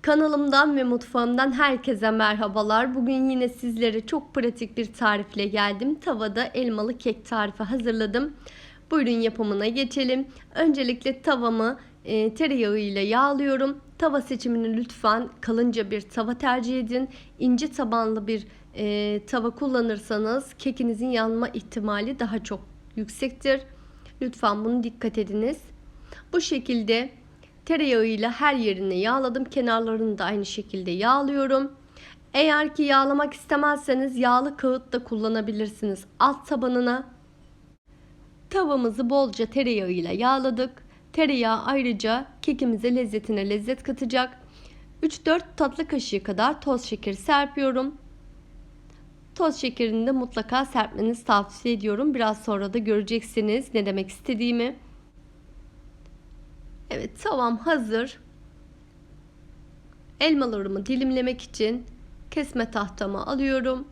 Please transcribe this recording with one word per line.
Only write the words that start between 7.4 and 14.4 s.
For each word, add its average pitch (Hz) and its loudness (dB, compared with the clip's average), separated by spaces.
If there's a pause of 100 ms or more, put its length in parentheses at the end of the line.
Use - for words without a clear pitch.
hazırladım. 226 -2 (580)
Buyurun 277 4
yapımına 220 0
geçelim. 262 0 (280)
Öncelikle 269 2
tavamı, 240 2 (260)
e, 220 0
tereyağıyla 214 0
yağlıyorum. 269 2 (200)
Tava 285 2
seçimini 226 -2